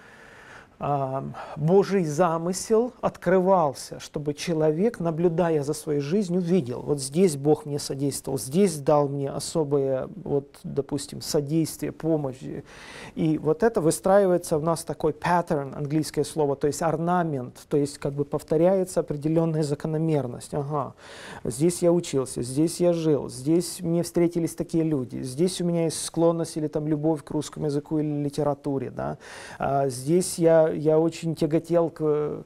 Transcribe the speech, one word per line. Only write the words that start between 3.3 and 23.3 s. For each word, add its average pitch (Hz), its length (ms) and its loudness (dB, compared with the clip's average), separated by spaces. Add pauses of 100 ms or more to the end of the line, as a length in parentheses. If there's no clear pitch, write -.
чтобы 147 360 -6
человек, 160 640 0
наблюдая 165 640 2
за 143 100 -2
своей 147 280 -2
жизнью, 175 380 0
видел, 165 440 0
«Вот 143 180 -2
здесь 147 340 2
Бог 147 300 2
мне 143 140 -4
содействовал, 139 580 -4
здесь 156 400 2
дал 147 300 4
мне 139 240 -4
особое, 143 760 0 (160)
вот, 143 400 -4
допустим, 139 580 -6
содействие, 147 720 -2
помощь». 147 460 -2 (800)
И 156 240 0
вот 156 240 0
это 226 180 2
выстраивается 175 800 4
в 147 40 -4
нас 165 200 0
такой 151 300 -2
pattern, 170 600 -2
английское 147 480 -2
слово, 143 320 0
то 151 120 0
есть 143 160 -2
орнамент, 160 720 0 (140)
то 156 80 2
есть 143 200 0
как 143 160 -4
бы 143 100 -2
повторяется 175 760 2
определенная 160 640 0
закономерность. 147 880 -2
Ага, 143 400 -4 (500)
здесь 147 380 0
я 170 100 6
учился, 143 520 0
здесь 143 360 0
я 175 140 4
жил, 156 360 0
здесь 147 520 0